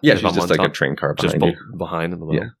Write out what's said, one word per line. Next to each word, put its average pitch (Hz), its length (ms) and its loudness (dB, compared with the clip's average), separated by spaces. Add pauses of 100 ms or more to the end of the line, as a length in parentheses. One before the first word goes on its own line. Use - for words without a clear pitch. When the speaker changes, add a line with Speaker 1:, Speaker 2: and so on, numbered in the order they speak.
Speaker 1:
Yeah, 147 100 6
Speaker 2:
If 95 60 4
Speaker 1:
she's 101 80 -2
Speaker 2:
I'm 87 80 2
Speaker 1:
just, 87 80 2
Speaker 2:
on 90 80 0
Speaker 1:
like, 82 100 4
a 95 80 4
Speaker 2:
top? - 60 -6
Speaker 1:
train 71 220 -2
car 76 180 -2
Speaker 2:
Just 85 240 0
Speaker 1:
behind 85 180 4
Speaker 2:
be-, - 20 -20 (140)
Speaker 1:
you. 85 60 -14
Speaker 2:
behind 85 340 -6
in 87 80 -10
the 80 60 -10
middle? 80 160 0
Speaker 1:
Yeah, 117 80 -10 (100)